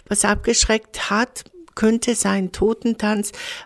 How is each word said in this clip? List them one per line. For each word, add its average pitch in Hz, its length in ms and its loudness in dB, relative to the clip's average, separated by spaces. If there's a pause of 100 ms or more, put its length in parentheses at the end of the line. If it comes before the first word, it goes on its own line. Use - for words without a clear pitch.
Was 208 180 0
abgeschreckt - 840 0
hat, 220 320 -2 (340)
könnte 226 380 2
sein 196 380 -2
Totentanz. 214 800 0 (320)